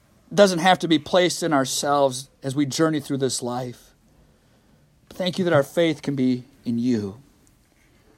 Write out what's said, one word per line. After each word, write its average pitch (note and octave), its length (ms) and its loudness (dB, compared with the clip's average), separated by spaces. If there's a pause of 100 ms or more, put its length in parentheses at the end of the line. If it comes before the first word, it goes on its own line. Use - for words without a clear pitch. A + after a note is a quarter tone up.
(340)
doesn't F#3 240 6
have F3+ 220 4
to E3+ 60 -4
be D#3+ 120 2
placed F3+ 440 0
in E3 120 0
ourselves C3+ 760 0 (140)
as C3+ 120 -6
we D3 120 -2
journey D#3 340 0
through C#3+ 160 -6
this C3 260 -4
life. B2 520 -10 (1120)
Thank F3+ 300 -6
you F3+ 80 0
that E3+ 80 2
our C#3+ 80 6
faith D#3+ 400 0
can - 120 -4
be B2+ 300 -2 (220)
in A#2 120 -2
you. A2+ 440 -2 (960)